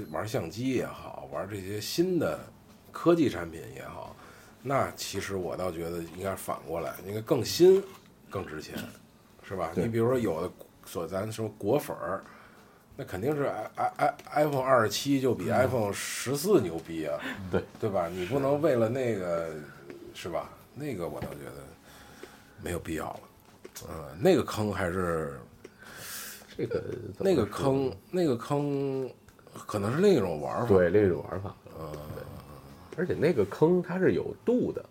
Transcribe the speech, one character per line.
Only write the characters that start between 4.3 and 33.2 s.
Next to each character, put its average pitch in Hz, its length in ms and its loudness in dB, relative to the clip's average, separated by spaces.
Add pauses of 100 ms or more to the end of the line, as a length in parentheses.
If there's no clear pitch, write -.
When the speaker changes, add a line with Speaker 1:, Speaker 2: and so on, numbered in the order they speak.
Speaker 1:
那 120 300 0
其 - 280 -6
实 98 160 -6
我 82 180 -4
倒 90 160 -2
觉 82 200 -6
得 87 80 -4 (180)
应 90 60 -8
该 95 120 -2
反 - 220 -6 (100)
过 80 140 -4
来， 71 140 -6 (120)
应 98 80 -6
该 110 60 -4
更 117 240 0
新 185 380 8 (480)
更 92 160 -4
值 78 160 -10
钱， 73 160 -12 (640)
是 - 120 -10
吧？ 85 200 -2
Speaker 2:
对。 92 100 2
Speaker 1:
你 117 60 0
比 113 80 0
如 113 100 4
说 131 100 2
有 90 220 0
的 87 100 -4 (360)
所， 87 200 -6
咱 98 240 -4
说 110 280 -4
果 120 200 2
粉 - 160 -4
儿， 92 280 -6 (760)
那 139 80 -10
肯 92 160 -6
定 143 160 0
是 143 80 -2
i-，i-，i-，iPhone 127 1160 0
二 127 200 6
十 107 60 4
七 139 320 2
就 127 140 4
比 90 160 -2
iPhone 117 420 4
十 - 420 -4
四 160 280 6
牛 82 160 -4
逼 80 280 -4
啊， 73 140 -2 (300)
Speaker 2:
对。 87 120 2 (160)
Speaker 1:
对 113 120 0
吧？ 90 180 0
你 90 160 -4
不 113 140 0
能 139 240 2
为 156 120 4
了 117 140 4
那 123 280 0
个， 85 340 -2 (640)
是 - 160 -10
吧？ 76 180 -6 (260)
那 139 200 -6
个 87 120 -4
我 73 140 -8
倒 69 80 -8
觉 71 160 -12
得 67 180 -14 (1000)
没 90 80 -6
有 85 80 -4
必 80 160 -8
要 78 100 -6
了。 - 160 -10 (680)
嗯， 78 320 -12
那 170 160 6
个 120 80 6
坑 107 300 -2
还 92 180 0
是 82 480 -2 (1200)
Speaker 2:
这 117 100 -2
个 - 140 -2 (360)
怎 - 80 -4
么 - 0 -
说 - 0 -
呢？ 196 60 4
Speaker 1:
那 185 40 4
个 113 120 4
坑， 135 460 0 (180)
那 180 160 2
个 127 100 4
坑 139 720 -2 (560)
可 - 120 -4
能 101 160 0
是 160 80 2
另 202 100 8
一 160 60 8
种 87 240 0
玩 69 180 -2
法。 120 60 0
Speaker 2:
对， 92 240 8
另 101 160 8
一 - 20 6
种 78 220 2
玩 90 100 -4
法。 98 140 -10 (240)
Speaker 1:
嗯。 78 120 -8 (240)
Speaker 2:
对。 - 80 -10 (760)
而 175 80 -2
且 107 80 0
那 120 180 4